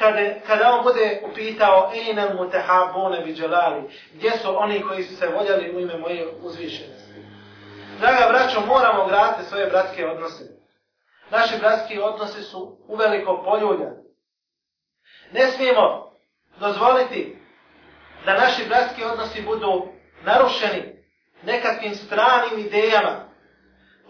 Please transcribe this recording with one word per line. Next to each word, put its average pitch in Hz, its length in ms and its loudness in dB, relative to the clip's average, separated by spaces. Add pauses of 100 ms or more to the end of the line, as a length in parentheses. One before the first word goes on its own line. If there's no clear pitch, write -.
kada, 208 480 2
kada 226 260 4
on 240 100 2
bude 226 380 2 (100)
upitao: 214 640 2
„Ejne 220 260 -4
al 196 140 -2
mutahabune 185 840 0
bi 156 120 -8
dželali”, 160 500 -2 (300)
gdje 208 180 -2
su 190 260 -4
oni 208 300 -2
koji 190 160 -6
su 180 120 -14
se 180 120 -2
voljeli 180 480 -2
u 180 40 -6
ime 175 180 -6
moje 170 300 -8 (140)
uzvišenosti? 170 720 -14 (840)
Draga 247 300 6
braćo, 254 380 2
moramo 202 380 4
graditi 196 440 2
svoje 196 180 -2
bratske 180 380 0
odnose. 160 380 -8 (840)
Naši 226 300 0
bratski 214 400 0
odnosi 214 440 -6
su 185 340 -14 (100)
uveliko 208 580 0
poljuljani. 202 580 0 (1300)
Ne 254 200 2
smijemo 254 600 2 (480)
dozvoliti 226 800 0 (880)
da 190 80 2
naši 233 340 2
bratski 240 360 0
odnosi 220 380 -6
budu 208 460 -2 (360)
narušeni 214 840 0 (380)
nekakvim 220 520 -4
stranim 226 640 0
idejama 208 720 0 (800)